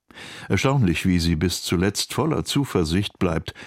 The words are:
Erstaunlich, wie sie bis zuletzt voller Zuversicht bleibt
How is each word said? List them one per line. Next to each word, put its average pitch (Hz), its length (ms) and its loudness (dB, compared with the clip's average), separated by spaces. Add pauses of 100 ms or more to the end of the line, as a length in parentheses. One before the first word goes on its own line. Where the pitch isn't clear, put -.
(500)
Erstaunlich, 98 580 2
wie 90 100 4
sie 85 180 2
bis 90 280 -2
zuletzt 92 500 0
voller 135 320 0
Zuversicht 98 720 0
bleibt 82 380 -2 (120)